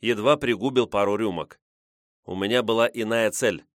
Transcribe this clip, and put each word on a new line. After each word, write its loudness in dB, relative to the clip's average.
едва 2
пригубил 0
пару 0
рюмок. -6
У -8
меня 0
была 2
иная 0
цель, -2